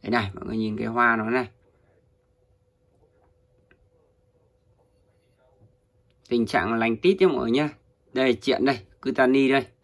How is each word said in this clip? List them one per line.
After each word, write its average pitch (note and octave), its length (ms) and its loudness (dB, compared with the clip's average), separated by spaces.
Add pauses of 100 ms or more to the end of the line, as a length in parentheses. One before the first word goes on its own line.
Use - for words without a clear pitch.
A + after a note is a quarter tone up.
Đây G#2 80 -6
này, G#2+ 220 -2
mọi - 120 -14
người A2 120 -6
nhìn G#2+ 200 -4
cái A2+ 100 -6
hoa A#2 280 2
nó A2 140 -4
này. B2 200 -2 (4000)
Tình A#2 160 0
trạng G#2 280 -2
lành A2+ 240 -2
tít F#3+ 240 2
nhé F#3+ 60 4
mọi C3+ 100 0
người A#2 140 -2
nhé. D3 180 0 (440)
Đây, B2+ 220 2
triện - 300 0
đây, C3+ 140 0 (220)
Kutani C3 480 2
đây. C3+ 160 2 (180)